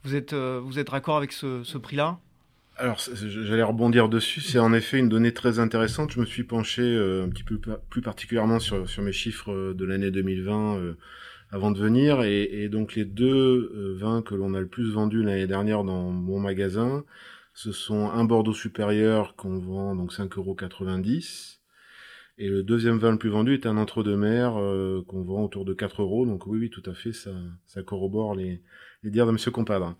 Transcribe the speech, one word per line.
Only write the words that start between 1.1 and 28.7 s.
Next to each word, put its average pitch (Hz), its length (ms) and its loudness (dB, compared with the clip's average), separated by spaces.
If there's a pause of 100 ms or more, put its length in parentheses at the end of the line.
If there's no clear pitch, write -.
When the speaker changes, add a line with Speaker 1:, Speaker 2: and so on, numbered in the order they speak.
Speaker 1:
avec 143 160 -2
ce, 127 300 -6
ce 131 160 -10
prix-là ? 147 420 -2 (600)
Speaker 2:
Alors, 120 200 -2
c'est, 123 160 -8
c'est, 107 120 -6
j'allais 110 360 2
rebondir 117 440 6
dessus. 113 320 0
C'est 127 200 4
en 113 120 8
effet 117 280 4
une 123 80 6
donnée 113 260 4
très 117 240 2
intéressante. 113 540 0
Je 123 80 -2
me 117 40 4
suis 123 200 -6
penché, 117 380 -2
euh, 98 420 2
un 92 40 -2
petit - 140 -6
peu 110 160 -4
pa-, 110 320 -8
plus 120 120 -4
particulièrement 113 580 0
sur, 98 280 -4
sur - 140 -6
mes 101 100 -2
chiffres, - 400 -6
euh, 95 220 -4
de 92 100 -4
l'année 95 280 0
deux 95 100 0
mille 92 220 -2
vingt, 107 320 0
euh, 87 200 -6 (540)
avant 101 220 0
de 98 80 -2
venir. 127 420 4
Et, 101 220 2 (180)
et 104 60 -4
donc, 107 260 -4
les 107 100 -2
deux, 127 680 4
euh, 98 240 -6
vins 110 240 0
que 104 140 -6
l'on 95 180 0
a 95 60 -2
le 92 80 -4
plus 113 240 -4
vendus 107 320 2
l'année 95 240 0
dernière 101 340 0
dans 92 300 -2
mon 90 260 -2
magasin, 101 680 -2 (480)
ce 110 200 -10
sont 104 380 -2
un 117 120 0
Bordeaux 110 320 4
supérieur 107 800 0
qu'on 95 240 -6
vend 95 380 -4
donc 90 160 -6
cinq 98 260 -8
euros 95 160 -6
quatre-vingt-dix. 95 1040 -6 (800)
Et 104 100 -6
le 98 140 0
deuxième 113 360 4
vin 113 120 6
le 110 80 4
plus 113 120 0
vendu 110 240 4
est 131 120 -2
un 107 100 2
entre-deux-mers, 107 800 2
euh, 95 520 0
qu'on 95 160 -8
vend 98 180 -2
autour 98 220 -6
de 95 100 -4
quatre 104 280 -4
euros. 104 220 0
Donc 101 220 -4
oui, 110 140 -2
oui, 117 100 -4
tout 95 180 -14
à 90 60 -8
fait, 117 180 -8
ça, 101 200 -12 (340)
ça 95 160 -12
corrobore 101 540 -4
les, 90 260 -6 (400)